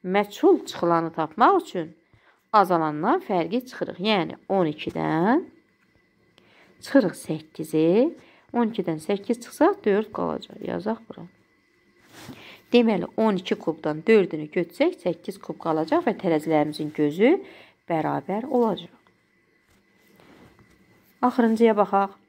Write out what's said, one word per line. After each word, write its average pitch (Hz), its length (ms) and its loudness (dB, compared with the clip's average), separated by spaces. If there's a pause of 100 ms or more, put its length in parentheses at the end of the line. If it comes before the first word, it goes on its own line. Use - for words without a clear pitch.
Məchul 202 600 2
çıxılanı 165 480 -2
tapmaq 247 480 2
üçün 170 320 -10 (600)
azalandan 180 680 2
fərqi 190 460 -4
çıxırıq. - 340 -10
Yəni, 196 480 -2
on 190 200 0
ikidən 160 800 0 (1400)
çıxırıq 202 360 2
səkkizi. 165 960 0 (380)
On 233 180 0
ikidən 175 320 -6
səkkiz 202 400 -4
çıxsaq, - 400 0
dörd 214 300 0
qalacaq. - 500 -6
Yazaq 190 440 -6
bura. 170 200 -18 (1500)
Deməli, 226 340 4 (100)
on 214 200 2
iki 190 180 -4
kubdan 156 500 -6
dördünü 165 440 2
götürsək, 185 520 -2
səkkiz - 380 -6
kub - 220 -14
qalacaq 165 440 0
və 214 120 0
tərəzilərimizin 151 760 0
gözü 180 440 2 (520)
bərabər 160 600 -4
olacaq. 226 440 -2 (2250)
Axırıncıya 226 560 4
baxaq. 196 520 0